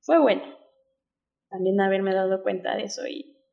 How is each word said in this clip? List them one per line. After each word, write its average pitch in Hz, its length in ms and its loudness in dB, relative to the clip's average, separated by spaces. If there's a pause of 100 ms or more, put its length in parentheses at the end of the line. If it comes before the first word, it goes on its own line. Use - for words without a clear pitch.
fue 320 180 4
bueno 214 220 4 (1080)
también 190 300 0
haberme 196 340 2
dado 190 300 0
cuenta 190 320 -2
de 214 80 -4
eso - 240 -10
y - 300 -14 (160)